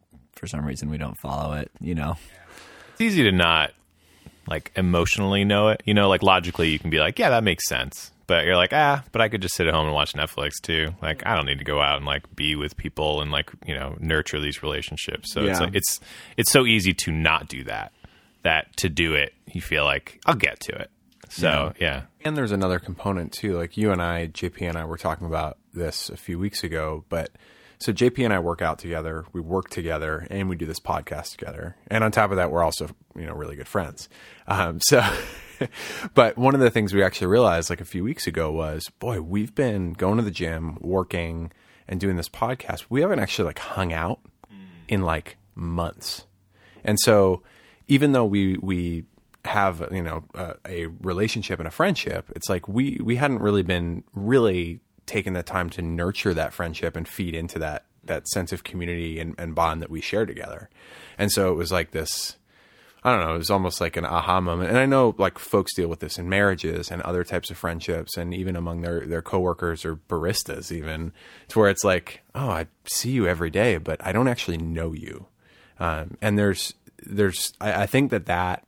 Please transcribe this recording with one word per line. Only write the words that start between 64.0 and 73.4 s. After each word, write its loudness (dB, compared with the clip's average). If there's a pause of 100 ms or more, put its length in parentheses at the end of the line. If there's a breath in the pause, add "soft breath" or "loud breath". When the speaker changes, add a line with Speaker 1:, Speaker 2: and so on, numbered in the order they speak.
Speaker 3:
aha 2
moment. 0
And 4
I 4
know, 4
like, 2
folks 0
deal 0
with -6
this -8
in -6
marriages 0
and -6
other 0
types -4
of -12
friendships -4
and -4
even -4
among -4
their, -2
their -4
coworkers 0
or -4
baristas -4
even, -6 (340 loud breath)
to 0
where 8
it's 2
like, 0 (140)
"Oh, -2
I -2 (160)
see -4
you 4
every 0